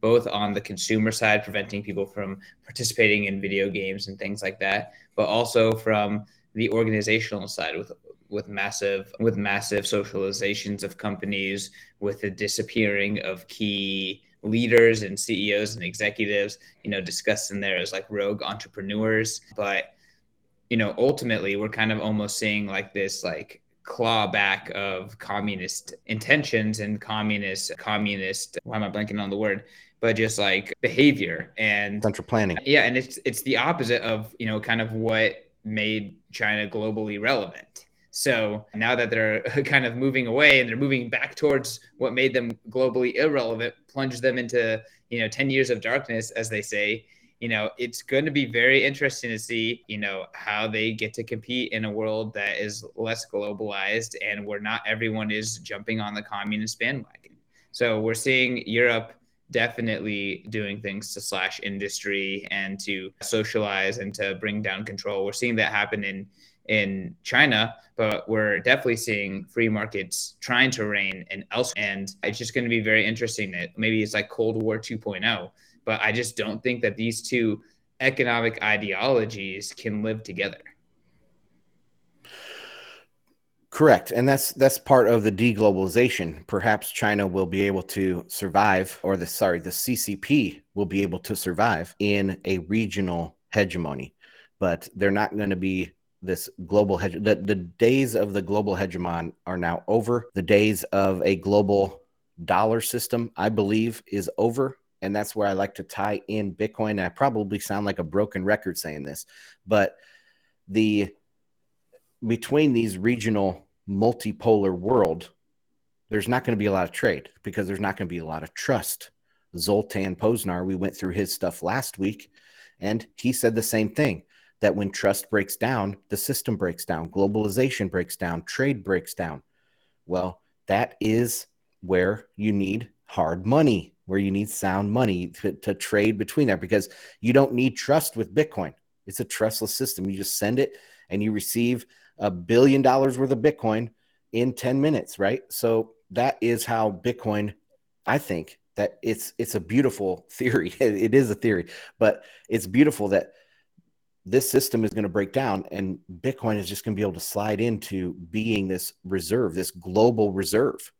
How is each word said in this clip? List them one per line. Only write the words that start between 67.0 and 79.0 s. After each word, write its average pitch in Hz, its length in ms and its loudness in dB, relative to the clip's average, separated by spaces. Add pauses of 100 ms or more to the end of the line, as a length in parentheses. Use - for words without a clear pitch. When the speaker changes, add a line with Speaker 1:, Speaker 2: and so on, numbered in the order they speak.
Speaker 1:
China, 120 520 2 (200)
but 107 320 -2
we're 107 320 2
definitely 127 360 2
seeing 101 480 -4
free 117 260 0
markets 104 720 -4
trying 127 320 2
to 110 140 -4
reign 98 440 -4
in 98 220 -10
elsewhere. 110 340 -2
And 98 380 -6
it's 107 140 -4
just 113 180 -8
gonna 120 140 -2
be 117 100 2
very 110 260 2
interesting 113 460 -4
that 87 260 -8
maybe 110 240 0
it's 107 120 -2
like 104 160 -2
Cold 113 340 -2
War 110 140 -2
two 110 200 -10
point 101 280 -6
oh, 95 260 -2 (340)
but 110 160 -2
I 107 100 2
just 117 240 -2
don't 107 280 -6
think 120 180 -2
that 107 160 0
these 113 240 -4
two 113 400 -2 (380)
economic 120 640 0
ideologies 104 1120 0